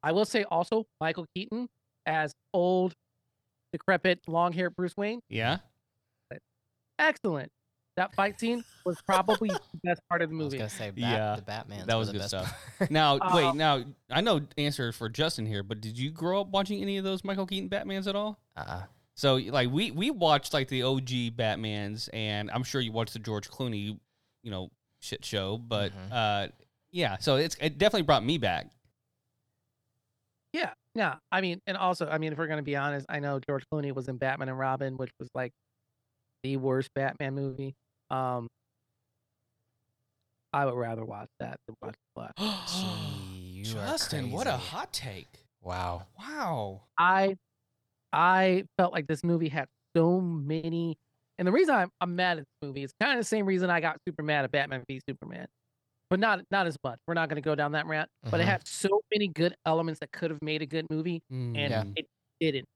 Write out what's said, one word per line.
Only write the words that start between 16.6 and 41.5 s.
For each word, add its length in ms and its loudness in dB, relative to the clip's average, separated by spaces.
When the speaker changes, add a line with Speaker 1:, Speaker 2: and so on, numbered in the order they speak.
Speaker 2:
any 180 -2
of 60 -6
those 200 -4
Michael 220 -2
Keaton 220 -4
Batmans 380 -4
at 100 -2
all? 220 -4
Speaker 3:
Uh-uh. 260 -8
Speaker 2:
So, 200 4
like, 340 2
we, 200 0
we 200 0
watched, 440 4
like, 140 0
the 160 0
O 160 2
G 300 -2
Batmans, 840 -2
and 380 -2
I'm 120 0
sure 160 -2
you 120 -2
watched 200 -2
the 60 -10
George 320 -4
Clooney, 480 -4
you 80 -10
know, 200 -6
shit 240 -10
show, 340 -2
but, 340 -2
Speaker 3:
Mm-hmm. 200 -10
Speaker 2:
uh, 340 2
yeah, 280 0
so 180 4
it's, 240 0
it 160 -2
definitely 300 4
brought 180 6
me 140 2
back. 320 0
Speaker 1:
Yeah, 200 -2
yeah. 220 0
I 120 2
mean, 240 -2
and 100 -2
also, 320 0
I 100 0
mean, 140 0
if 60 -6
we're 80 0
gonna 160 -2
be 140 -2
honest, 320 -2
I 120 -4
know 200 -2
George 320 -2
Clooney 220 -2
was 140 -4
in 80 -4
Batman 320 -2
and 100 -4
Robin, 380 0
which 220 -6
was, 160 -12
like, 180 -4
the 140 -2
worst 380 2
Batman 400 -2
movie. 400 -4
Um, 400 -2
I 140 0
would 80 0
rather 300 -4
watch 240 -10
that 280 -10